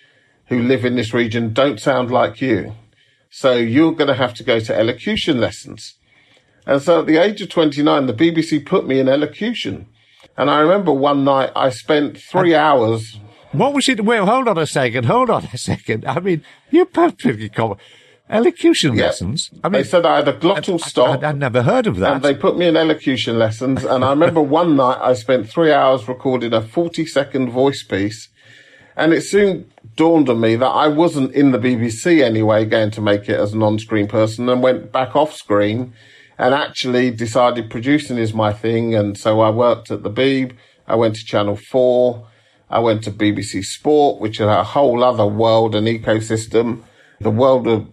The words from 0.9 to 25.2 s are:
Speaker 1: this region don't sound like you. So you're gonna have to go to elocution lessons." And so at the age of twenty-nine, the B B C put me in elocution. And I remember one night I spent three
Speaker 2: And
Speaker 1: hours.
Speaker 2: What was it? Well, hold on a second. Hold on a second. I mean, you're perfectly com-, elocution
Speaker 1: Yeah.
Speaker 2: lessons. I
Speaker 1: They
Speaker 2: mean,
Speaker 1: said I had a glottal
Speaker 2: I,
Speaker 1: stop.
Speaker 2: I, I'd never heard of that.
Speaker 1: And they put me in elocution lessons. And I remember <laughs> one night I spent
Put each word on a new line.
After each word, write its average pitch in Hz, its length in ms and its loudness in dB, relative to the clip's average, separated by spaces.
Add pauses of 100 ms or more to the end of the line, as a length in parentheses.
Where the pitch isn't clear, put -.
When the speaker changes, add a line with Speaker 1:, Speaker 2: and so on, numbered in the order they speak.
Speaker 1:
this 117 180 -4
region 117 380 -2
don't 135 300 0
sound 127 280 0
like 120 300 0
you. 110 360 -4 (540)
So 127 260 0
you're 123 360 2
gonna 147 220 0
have 123 220 -2
to - 100 -16
go 120 160 0
to 113 120 -4
elocution 127 680 -2
lessons." - 540 -8 (680)
And 139 160 0
so 165 180 2
at 147 80 -4
the 156 80 2
age 208 260 2
of 180 80 -12
twenty-nine, 147 580 0
the 123 60 -2
B 160 160 2
B 165 120 -2
C 151 180 -2
put 185 280 -2
me 131 120 0
in 131 80 2
elocution. 147 800 -4 (480)
And 131 140 0
I 147 100 2
remember 170 320 2
one 139 320 2
night 135 320 2
I 135 140 0
spent 147 480 -2
three 180 360 0
Speaker 2:
And 151 80 4
Speaker 1:
hours. 113 580 0 (340)
Speaker 2:
What 233 200 2
was 269 140 0
it? 226 160 0
Well, 214 220 2
hold 240 240 2
on 185 80 0
a 156 100 0
second. 123 380 -2
Hold 233 240 2
on 151 160 0
a 113 120 -12
second. 110 480 -6
I 135 140 -4
mean, 180 240 -2 (260)
you're 339 160 4
perfectly 135 640 -2
com-, 104 300 -4 (520)
elocution 233 640 2
Speaker 1:
Yeah. 98 100 2
Speaker 2:
lessons. - 440 -4 (140)
I 165 60 0
Speaker 1:
They 196 80 0
Speaker 2:
mean, 135 80 0
Speaker 1:
said 170 200 2
I 151 120 4
had 147 100 0
a 139 60 2
glottal 190 500 -2
Speaker 2:
I, - 60 -10
Speaker 1:
stop. 135 340 0
Speaker 2:
I, 147 60 -2
I'd 143 100 -4
never 123 240 0
heard 220 240 2
of 110 100 -2
that. 110 180 0
Speaker 1:
And 131 80 -6
they 143 120 2
put 170 220 0
me 175 100 2
in 160 80 4
elocution 147 640 0
lessons. 127 460 -2
And 127 180 0
I 131 60 2
remember 156 320 2
<laughs> 151 200 2
one 170 140 2
night 131 260 2
I 127 120 2
spent 123 360 -2